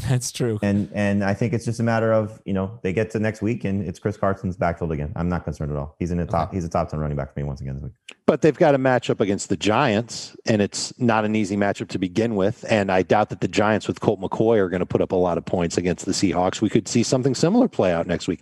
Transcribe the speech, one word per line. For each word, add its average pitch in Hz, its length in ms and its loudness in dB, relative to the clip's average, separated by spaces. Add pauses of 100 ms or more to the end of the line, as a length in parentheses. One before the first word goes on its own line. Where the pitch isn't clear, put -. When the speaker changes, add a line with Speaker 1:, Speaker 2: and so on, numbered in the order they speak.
Speaker 1:
<laughs> 117 60 -4
that's 127 220 0
true. 113 320 -2
Speaker 2:
And, 101 320 2
and 101 300 0
I 98 100 2
think 117 180 0
it's 113 120 -2
just 117 160 -4
a - 20 0
matter 113 300 2
of, 110 320 0
you 98 80 -4
know, 98 300 -2
they 92 100 -2
get 107 180 0
to 113 80 -2
next 107 240 -2
week 113 220 -2
and 98 180 -2
it's 90 160 -8
Chris - 180 -4
Carson's 95 400 -2
backfield 85 360 -2
again. 73 240 -4
I'm 87 120 -2
not 87 160 -2
concerned 76 280 -6
at 73 40 -4
all. 71 220 -8
He's 85 140 -2
in 87 60 -2
the 85 80 -2
top, 85 240 -2
Speaker 1:
Okay. 98 60 -6
Speaker 2:
he's 87 80 -4
a 85 40 -6
top 82 200 -2
ten 76 120 -6
running 76 160 -4
back 69 180 -8
for 73 60 -8
me 71 40 -4
once 69 160 -8
again 67 140 -8
this 67 80 -10
week. 69 100 -12 (340)
Speaker 3:
But 156 160 0
they've 151 140 4
got 151 200 4
a - 20 2
matchup 127 420 2
against 98 280 0
the 98 80 0
Giants, 110 800 0 (100)
and 107 160 4
it's - 360 -4
not 113 260 2
an 107 100 0
easy 104 220 0
matchup 101 320 0
to - 100 -6
begin 101 380 0
with. 98 340 0
And 101 220 2
I 92 100 4
doubt 107 280 4
that - 100 -8
the - 80 -2
Giants 104 400 2
with 90 120 -4
Colt 101 200 2
McCoy 110 380 2
are 98 100 4
gonna 90 180 -2
put 95 160 0
up 82 80 -2
a 95 60 0
lot 90 200 2
of 82 80 -4
points 87 320 0
against 87 300 -2
the 95 60 -2
Seahawks. 90 480 0
We 104 100 2
could - 160 2
see 120 160 0
something 127 320 2
similar 220 340 4
play 92 240 2
out 85 140 0
next 85 220 -4
week. 90 140 -2